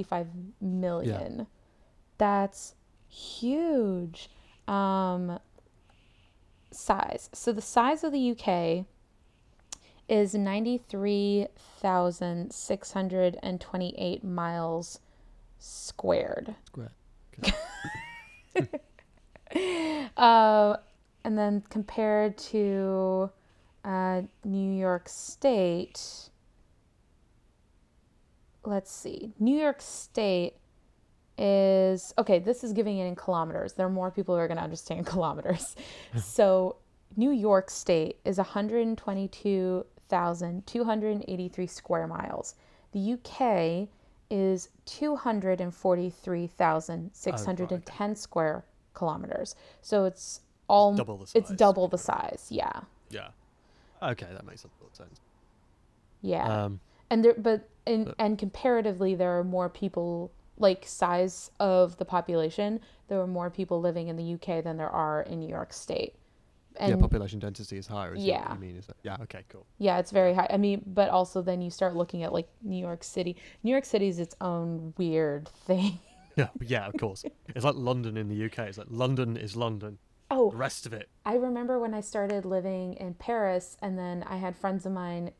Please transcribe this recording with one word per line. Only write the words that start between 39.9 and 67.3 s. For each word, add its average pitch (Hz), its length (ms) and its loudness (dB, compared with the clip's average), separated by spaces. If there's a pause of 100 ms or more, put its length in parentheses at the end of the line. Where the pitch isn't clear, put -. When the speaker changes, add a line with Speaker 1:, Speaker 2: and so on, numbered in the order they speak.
Speaker 1:
thousand 175 580 0
two 240 160 -2
hundred 214 320 0
and 202 120 -6
eighty-three 180 400 -4
square 165 400 -4
miles. - 480 -8 (360)
The 202 80 -4
U 220 240 0
K 185 640 2 (420)
is 190 400 2 (160)
two 302 300 -2
hundred 190 460 0
and 175 120 -4
forty-three 175 760 0
thousand 165 640 0
six 165 320 -4
hundred 180 260 -2
and 180 140 -4
ten - 100 -16
Speaker 2:
Oh, 208 100 -2
right, 208 60 -2
okay. 208 80 -8
Speaker 1:
square - 460 -2 (280)
kilometers. - 600 -4 (280)
So 202 240 2
it's - 360 -6 (260)
all 202 280 8
Speaker 2:
Double 110 220 -2
the 95 180 -16
Speaker 1:
it's 220 140 4
Speaker 2:
size. 190 80 -4
Speaker 1:
double 196 300 8
the 180 120 0
size, - 500 -4
yeah. - 320 -4 (300)
Speaker 2:
Yeah. 101 160 -10 (720)
Okay, 127 300 -4
that 95 140 -14
makes 92 180 -18
a 98 40 -20 (140)
lot - 80 -20
of - 60 -20
sense. - 260 -20 (1000)
Speaker 1:
Yeah. 113 420 0
Speaker 2:
Um, 101 140 -6 (320)
Speaker 1:
And 226 120 4
there, 233 140 10
but 220 320 0 (160)
in, 220 200 0
Speaker 2:
but - 120 -10
Speaker 1:
and 214 220 0
comparatively, 202 720 0
there 180 240 2
are 180 60 0
more 180 260 0
people 175 600 -4 (280)
like, 190 280 4
size 180 720 0
of 185 380 6
the 175 80 -4
population, 180 720 0 (280)
there 196 120 -2
were 180 80 0
more 180 220 -2
people 180 300 -2
living 170 280 -2
in 165 80 -6
the 165 80 -6
U 170 140 -4
K 165 240 -4
than 160 160 -4
there 156 120 -4
are 151 320 0
in - 180 -6
New 160 100 -8
York - 240 -8
State. - 420 -6 (640)
Speaker 2:
Yeah, 202 100 0
Speaker 1:
And 185 120 4
Speaker 2:
population 101 380 2